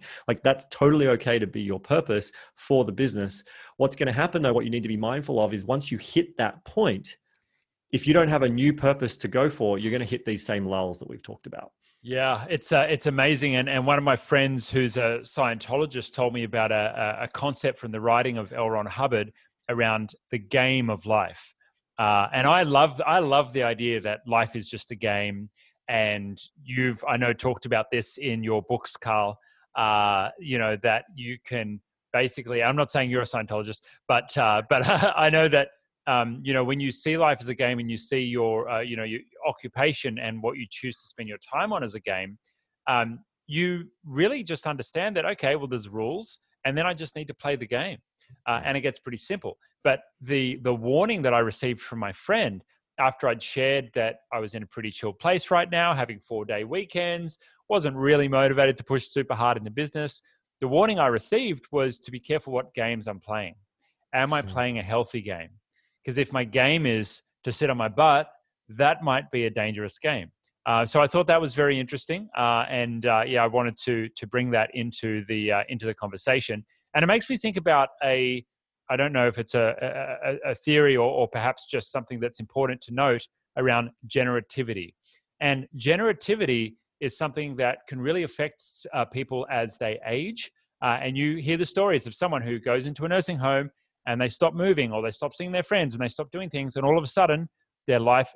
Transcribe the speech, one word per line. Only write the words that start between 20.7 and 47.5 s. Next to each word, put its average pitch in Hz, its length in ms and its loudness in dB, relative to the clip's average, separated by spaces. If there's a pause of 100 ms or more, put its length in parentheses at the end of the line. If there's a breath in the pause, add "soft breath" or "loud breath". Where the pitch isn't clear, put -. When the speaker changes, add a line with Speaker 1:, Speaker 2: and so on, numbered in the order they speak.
Speaker 2:
of 98 160 -6
life. 107 480 -2 (440)
Uh, 104 340 4
and 131 140 2
I 175 180 6
love, 143 420 4
I 160 140 4
love 139 320 2
the 131 100 0
idea 117 380 0
that 107 260 -4
life 113 300 0
is 104 120 -10
just - 220 -12
a 117 60 -12
game. 104 540 -2 (380 soft breath)
And 104 520 -2 (220)
you've, 127 460 -2
I 127 80 2
know, 120 160 2
talked 123 340 -4
about 113 240 0
this 120 280 -2
in 120 260 -4
your 110 180 0
books, - 340 -4
Carl, 107 420 -2 (380 soft breath)
uh, 104 640 2
you 143 200 -4
know, 110 240 0
that 117 220 2 (100)
you 123 300 -10
can 107 360 -6 (320)
basically, 123 500 -2
I'm 135 140 2
not 147 140 0
saying 131 200 0
you're 123 120 0
a 117 40 -4
Scientologist, 107 540 -6 (280 soft breath)
but, 123 300 2
uh, 110 300 4
but 131 200 4
<laughs> 196 280 4
I 156 140 6
know 160 180 6
that, 139 200 4 (380)
um, 120 360 2
you 135 120 -2
know, 131 100 2
when 139 160 -2
you 139 100 -2
see 156 280 -2
life 151 220 4
as 117 80 -10
a 127 60 -4
game 123 240 0
and 117 120 -6
you 113 60 -4
see 135 240 -2
your, 120 480 0
uh, 113 120 -2
you 120 160 -6
know, 110 80 -4
your 113 160 -6 (260)
occupation 131 720 -2
and 113 240 -8
what 123 140 -2
you 123 140 -12
choose 127 320 -10
to - 60 -20
spend 113 200 -14
your 104 100 -12
time 185 340 -4
on 180 120 -4
as 107 100 -8
a 107 60 -12
game, 98 380 -6 (480)
um, 120 340 0 (260)
you 175 380 -2 (200)
really 180 380 -2
just 165 240 -8
understand 160 500 -6
that, 160 100 -2
okay, 147 300 0
well, 139 100 -6
there's 120 220 -6
rules, 117 500 -8 (260)
and 135 140 -2
then 165 80 0
I 180 80 -2
just 156 220 -12
need 151 120 -10
to 147 60 -14
play 143 220 -4